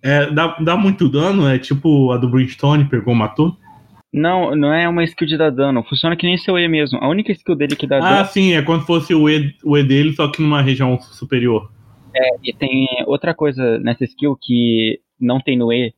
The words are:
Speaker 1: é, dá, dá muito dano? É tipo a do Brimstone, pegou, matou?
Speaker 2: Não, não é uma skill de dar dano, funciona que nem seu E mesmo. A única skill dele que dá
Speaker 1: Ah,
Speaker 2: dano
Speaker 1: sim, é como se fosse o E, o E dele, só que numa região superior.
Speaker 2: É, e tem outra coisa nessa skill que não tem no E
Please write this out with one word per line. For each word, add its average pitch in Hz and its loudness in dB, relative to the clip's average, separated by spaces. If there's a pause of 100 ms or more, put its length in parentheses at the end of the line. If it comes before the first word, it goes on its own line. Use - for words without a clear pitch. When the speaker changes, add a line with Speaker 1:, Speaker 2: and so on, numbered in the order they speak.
Speaker 1:
é, 143 2
dá, 160 0
dá 165 0
muito 196 2
dano? 160 2
É 131 2
tipo 139 2
a 123 0
do 123 0
Brimstone, 139 2
pegou, 120 0
matou? 156 0 (560)
Speaker 2:
Não, 165 0
não 147 2
é 170 0
uma 170 0
skill 165 -4
de 156 -2
dar 156 2
dano, 131 0
funciona 220 -2
que 170 -4
nem 180 0
seu 180 -2
E 175 0
mesmo. 147 -2
A 131 -2
única 208 -2
skill 180 -4
dele 143 -4
que 147 -8
dá 139 0
Speaker 1:
Ah, 190 0
Speaker 2:
dano 196 0
Speaker 1:
sim, 190 2
é 156 2
como 160 0
se 143 -8
fosse 170 -2
o 151 4
E, 151 0
o 147 2
E 143 4
dele, 139 2
só 147 -2
que 160 -6
numa 147 2
região 127 0
superior. 120 -2 (460)
Speaker 2:
É, 127 0
e 120 -8
tem 131 -2 (180)
outra 147 -2
coisa 127 -2
nessa 117 -2
skill 139 -4
que 117 0 (180)
não 127 0
tem 131 -2
no 117 0
E 120 -2